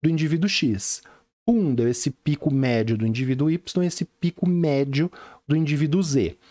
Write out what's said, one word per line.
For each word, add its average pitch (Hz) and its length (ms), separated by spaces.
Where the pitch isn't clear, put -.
do 156 60
indivíduo 160 400
X. 117 540
Pum, 202 280
deu 120 140
esse 123 220
pico 147 420
médio 117 440
do 113 100
indivíduo 131 440
Y 175 320
e 180 40
esse 175 180
pico - 440
médio 147 640
do 147 80
indivíduo 151 460
Z. 135 340